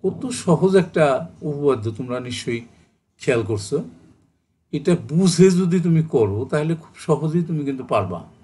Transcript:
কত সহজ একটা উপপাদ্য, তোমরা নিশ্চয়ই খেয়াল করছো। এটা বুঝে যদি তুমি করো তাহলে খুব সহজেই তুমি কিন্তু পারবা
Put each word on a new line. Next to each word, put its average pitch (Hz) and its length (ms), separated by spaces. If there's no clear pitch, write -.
কত 190 260
সহজ 180 460
একটা 165 520
উপপাদ্য, 139 500
তোমরা 123 280
নিশ্চয়ই 120 420
খেয়াল 120 220
করছো। 110 400
এটা 165 240
বুঝে 180 440
যদি 180 280
তুমি 165 240
করো 113 480
তাহলে 156 240
খুব - 200
সহজেই 156 480
তুমি 156 220
কিন্তু 135 180
পারবা 90 440